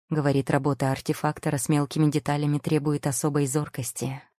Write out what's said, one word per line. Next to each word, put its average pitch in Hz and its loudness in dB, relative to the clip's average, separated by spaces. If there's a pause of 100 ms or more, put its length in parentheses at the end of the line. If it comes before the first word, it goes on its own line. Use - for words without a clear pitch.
Говорит, 139 2
работа 135 2
артефактора 151 -2
с - -4
мелкими 151 2
деталями 147 0
требует 147 0
особой 143 0
зоркости", — 131 -4 (160)